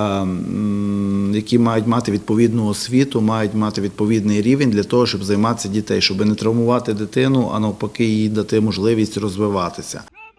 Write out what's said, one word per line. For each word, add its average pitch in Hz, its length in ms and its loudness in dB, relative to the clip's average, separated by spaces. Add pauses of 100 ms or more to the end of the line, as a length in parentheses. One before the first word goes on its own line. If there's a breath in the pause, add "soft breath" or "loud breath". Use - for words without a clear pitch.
(220)
м, 101 1120 -2
які 110 240 0
мають 113 280 2
мати 120 260 0
відповідну 110 540 2
освіту, 123 540 0
мають 107 340 0
мати 107 260 -2
відповідний 104 600 0
рівень 131 280 4
для 104 120 2
того, 120 240 2
щоб 98 180 -4
займатися 104 440 0
дітей, 101 320 0
щоб 98 260 0
не 107 80 4
травмувати 117 580 0
дитину, 127 640 0
а 107 60 -2
навпаки 107 440 -2
їй 107 240 0
дати 107 320 0
можливість 107 560 0
розвиватися. 101 880 -4 (360)